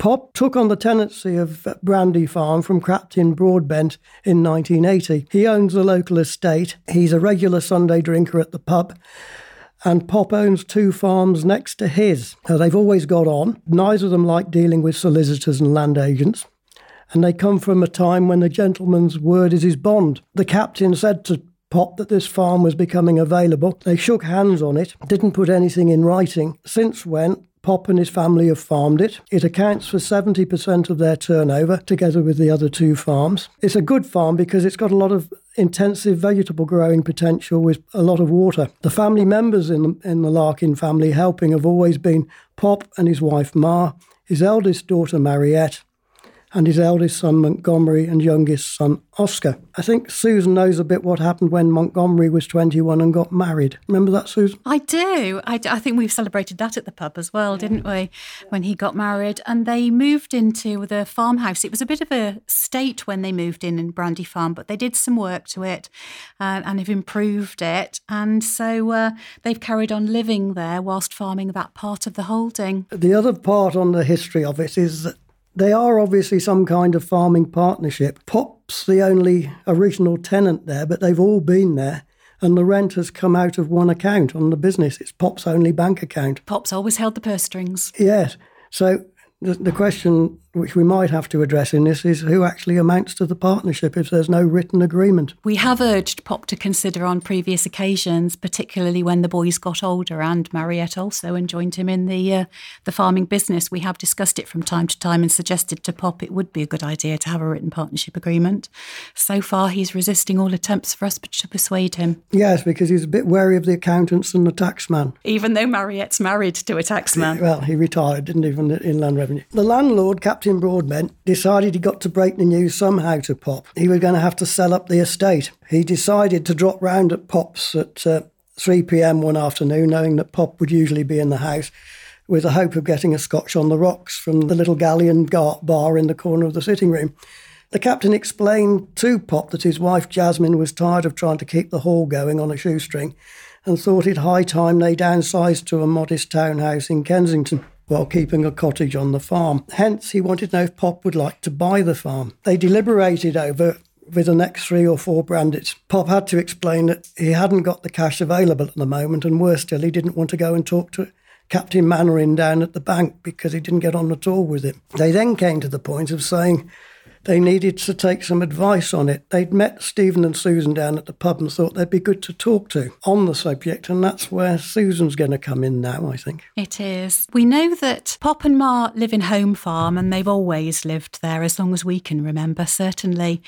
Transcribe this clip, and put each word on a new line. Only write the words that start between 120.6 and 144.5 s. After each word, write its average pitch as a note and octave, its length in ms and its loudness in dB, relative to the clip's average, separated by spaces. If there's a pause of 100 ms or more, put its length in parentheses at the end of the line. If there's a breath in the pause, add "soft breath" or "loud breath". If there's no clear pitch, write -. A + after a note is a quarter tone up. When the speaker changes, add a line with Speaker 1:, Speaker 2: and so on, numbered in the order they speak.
Speaker 1:
Broadbent E3 540 -2 (100)
decided G3 500 2
he F3+ 60 -4
got F#3+ 220 -2
to F3+ 80 -4
break F#3 260 2
the F#3+ 80 0
news E3+ 320 2
somehow E3+ 460 0
to C#3 120 -4
Pop. C3+ 320 -8 (120)
He F3 100 2
was F3+ 120 4
gonna F3+ 200 2
have F3 160 2
to F#3 100 -6
sell F3+ 280 0
up F#3 160 -2
the F3 100 2
estate. F3 520 0 (180)
He E3 160 2
decided F#3 600 0
to F3 80 0
drop F#3 280 0
round F#3 320 2
at - 160 -10
Pop's - 460 -4
at, - 300 -6
uh, D#3+ 180 0 (340)
three F3+ 260 2
P E3+ 180 2
M D#3+ 200 4
one D#3 160 0
afternoon, D3+ 540 0
knowing D#3+ 260 2
that - 160 -4
Pop - 260 -2
would D#3 100 -2
usually D3+ 340 2
be D3 140 -2
in D3 120 0
the C#3 80 0
house, D3+ 340 -6 (560 loud breath)
with E3 160 2
the E3 80 2
hope F3 240 2
of D#3+ 80 -2
getting D#3 320 0
a - 20 -2
scotch - 380 -4
on D#3 140 2
the D#3 80 2
rocks F3 400 -2
from D#3+ 240 0
the D3+ 120 0
little E3+ 220 2
galleon E3 520 2
gar-, D3+ 360 0
bar D#3+ 340 2
in D#3 100 2
the D#3 60 -2
corner E3 320 -2
of D#3 80 -4
the E3 80 -4
sitting F#3+ 300 0
room. D3+ 240 -4 (560 loud breath)
The G#3 80 -2
captain G#3 320 0
explained G#3 840 0
to A#3+ 220 2
Pop - 320 -4
that E3+ 120 -6
his D#3+ 160 0
wife F3 300 0
Jasmine E3+ 480 2
was D#3 160 -2
tired F3 320 0
of D#3+ 100 -6
trying D#3 220 -2
to D3+ 80 -10
keep E3+ 240 -4
the E3 100 -4
hall E3 260 0
going D3 360 -2
on D3+ 100 -4
a C#3+ 60 -8
shoestring D#3 580 -6 (500 loud breath)
and E3+ 140 0
thought F#3 260 2
it F#3+ 120 0
high F3+ 260 2
time E3+ 360 2